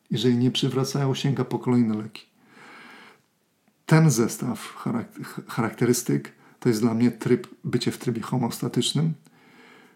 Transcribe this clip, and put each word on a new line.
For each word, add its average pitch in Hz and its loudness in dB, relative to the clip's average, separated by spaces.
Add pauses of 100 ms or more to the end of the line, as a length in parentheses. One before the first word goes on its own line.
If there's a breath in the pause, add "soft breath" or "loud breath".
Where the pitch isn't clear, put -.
(120)
Jeżeli 120 2
nie 127 4
przywracają, 135 0
sięga 131 0
po 117 -4
kolejne 117 2
leki. 107 -12 (1600 loud breath)
Ten 160 6
zestaw - -2
charak-, - -6
ch-, - -14
charakterystyk 123 0 (280 soft breath)
to 127 0
jest 107 2
dla 113 2
mnie 117 4
tryb, - 0 (160)
bycie 123 -2
w - -6
trybie 117 -4
homeostatycznym, 123 -2 (840 soft breath)